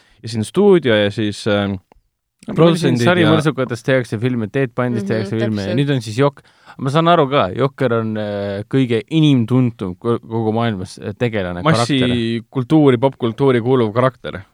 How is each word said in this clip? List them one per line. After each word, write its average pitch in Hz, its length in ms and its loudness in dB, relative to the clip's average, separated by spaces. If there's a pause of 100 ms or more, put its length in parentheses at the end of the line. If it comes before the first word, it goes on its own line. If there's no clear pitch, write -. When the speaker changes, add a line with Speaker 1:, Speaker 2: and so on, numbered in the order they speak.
(240)
Speaker 1:
Ja 117 60 -12
siin 113 140 -4
stuudio 175 520 4
ja 104 160 2
siis, 104 360 -6
äh, 101 300 0 (800)
produtsendid 156 500 2
ja 170 60 6
Speaker 2:
Sarimõrtsukatest 139 720 0
tehakse 127 360 0
filme, 120 260 -2
Ted 135 280 -2
Bundist 120 300 -2
Speaker 3:
Mhm, 98 60 -4
Speaker 2:
tehakse 110 280 -2
filme 107 220 -2
ja 98 60 -4
Speaker 3:
täpselt. 107 120 0
Speaker 2:
nüüd 143 160 0
on 127 60 -2
siis 110 160 -8
Jok-, 143 240 -2 (380)
ma 131 100 -4
saan 165 180 2
aru 170 220 4
ka, 127 260 2
Jokker 131 380 -2
on, 110 240 -2
äh, 101 520 -6
kõige 120 320 0 (100)
inimtuntum 123 840 2
ko-, 117 220 -2
kogu 113 340 -2
maailmas, 110 460 -4
äh, 101 140 -10
tegelane, 101 500 -4
karakter. 127 440 0
Speaker 1:
Massikultuuri, 123 880 0
popkultuuri 123 640 0
kuuluv 117 320 0
karakter. 107 500 -2 (100)